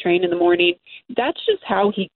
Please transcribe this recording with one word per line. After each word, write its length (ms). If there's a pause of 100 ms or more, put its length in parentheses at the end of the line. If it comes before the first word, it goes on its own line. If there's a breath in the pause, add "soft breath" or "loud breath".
train 220
in 60
the 60
morning. 400 (380 loud breath)
That's 300
just 240
how 260
he 200